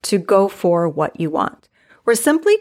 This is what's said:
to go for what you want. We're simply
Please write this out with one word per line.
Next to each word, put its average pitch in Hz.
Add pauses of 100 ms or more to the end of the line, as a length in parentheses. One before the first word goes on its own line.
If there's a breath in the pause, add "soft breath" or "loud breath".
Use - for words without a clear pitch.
to -
go 196
for 170
what 151
you 160
want. - (380 soft breath)
We're 233
simply 320